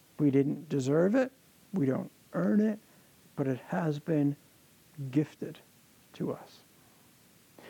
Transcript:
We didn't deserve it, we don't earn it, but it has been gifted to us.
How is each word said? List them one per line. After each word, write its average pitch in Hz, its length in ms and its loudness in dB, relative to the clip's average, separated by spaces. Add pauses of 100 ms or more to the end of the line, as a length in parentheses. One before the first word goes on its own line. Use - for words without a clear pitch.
(180)
We 147 120 4
didn't 139 400 0
deserve 151 440 2
it, 262 180 2 (420)
we 185 100 0
don't - 260 0 (220)
earn 202 280 2
it, 214 180 0 (580)
but 139 100 -2
it 131 200 0
has 160 320 -2
been 147 380 0 (760)
gifted 151 480 -4 (540)
to - 180 -6
us. - 320 -14 (1080)